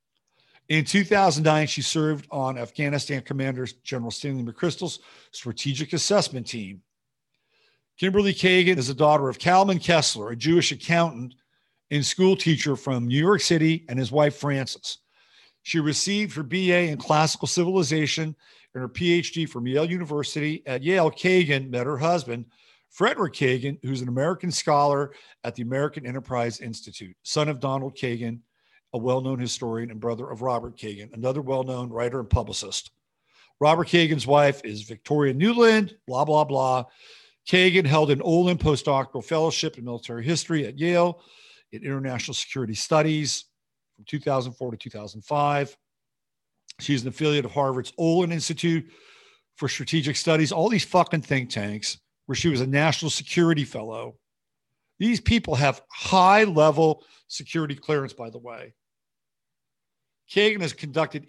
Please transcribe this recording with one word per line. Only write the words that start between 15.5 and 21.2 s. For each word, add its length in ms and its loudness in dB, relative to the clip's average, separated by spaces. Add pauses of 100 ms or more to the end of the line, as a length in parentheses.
She 180 -2
received 560 -2
her 60 -6
B 300 0
A 160 4
in 100 -4
classical 500 2
civilization 880 0 (380)
and 80 -8
her 60 -6
P 240 0
H 200 0
D 140 -4
from 200 -8
Yale 180 0
University. 840 -4
At 160 -4
Yale, 280 2
Kagan 600 2